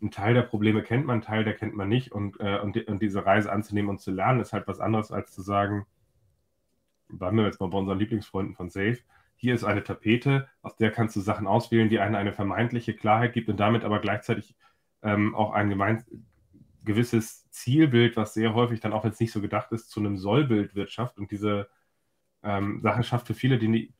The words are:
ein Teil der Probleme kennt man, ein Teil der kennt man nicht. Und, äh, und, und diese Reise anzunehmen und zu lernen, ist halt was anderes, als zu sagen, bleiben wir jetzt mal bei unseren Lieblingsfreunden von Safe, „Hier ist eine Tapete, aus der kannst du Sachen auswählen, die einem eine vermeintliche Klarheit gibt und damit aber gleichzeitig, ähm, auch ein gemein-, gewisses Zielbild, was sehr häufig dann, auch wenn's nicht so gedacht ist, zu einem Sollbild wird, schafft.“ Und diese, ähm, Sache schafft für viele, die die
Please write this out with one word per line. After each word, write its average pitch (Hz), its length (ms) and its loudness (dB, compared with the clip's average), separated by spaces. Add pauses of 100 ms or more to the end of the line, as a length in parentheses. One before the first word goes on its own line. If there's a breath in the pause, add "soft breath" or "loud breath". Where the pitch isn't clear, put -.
ein 104 80 -4
Teil 107 240 0
der 123 80 4
Probleme 107 400 2
kennt 135 240 0
man, 120 120 0
ein 107 40 -2
Teil 110 220 -2
der 107 100 -2
kennt - 200 -8
man 98 140 -4
nicht. 131 240 0
Und, 101 280 -6
äh, 101 200 -2
und, 101 160 -6 (120)
und 107 140 -4
diese 98 240 -2
Reise 98 260 4
anzunehmen 101 380 -2
und 95 100 -6
zu - 100 -10
lernen, 104 300 0
ist - 120 -6
halt 98 160 -4
was 98 120 -8
anderes, 107 320 -2
als 98 200 -8
zu - 100 -16
sagen, 101 440 0 (1200)
bleiben 92 300 -2
wir 107 60 6
jetzt - 160 -2
mal 95 80 -2
bei 92 100 -2
unseren 95 200 -2
Lieblingsfreunden 101 560 -4
von 90 160 -10
Safe, 107 280 -2 (380 soft breath)
„Hier 123 180 0
ist 117 100 -2
eine 104 200 -2
Tapete, 123 640 0 (140)
aus - 140 -14
der 110 140 2
kannst 110 260 -2
du 104 40 0
Sachen 104 260 -2
auswählen, 113 420 4
die 107 120 2
einem 104 160 2
eine 101 160 -2
vermeintliche 110 640 -2
Klarheit 113 380 2
gibt 113 160 -2
und 98 100 -2
damit 107 260 4
aber 104 160 0
gleichzeitig, 104 560 -4 (460 soft breath)
ähm, 104 320 2
auch 107 180 0
ein 101 180 2
gemein-, 98 340 0 (800)
gewisses 113 680 0
Zielbild, 123 640 4
was 107 180 -2
sehr 110 200 0
häufig 117 260 0
dann, 107 120 -4
auch 110 120 -2
wenn's 110 160 -2
nicht 117 120 0
so 104 80 -4
gedacht 101 320 -4
ist, 110 180 -10
zu - 100 -8
einem 101 160 -2
Sollbild 104 580 2
wird, 98 160 -6
schafft.“ - 280 -8
Und 101 120 -10
diese, 101 380 -2 (760)
ähm, 98 380 -2
Sache 110 220 0
schafft - 240 -2
für 110 80 -4
viele, 131 240 2
die 110 120 2
die 113 280 0